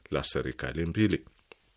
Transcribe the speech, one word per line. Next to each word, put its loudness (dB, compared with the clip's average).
la 0
serikali -2
mbili." 2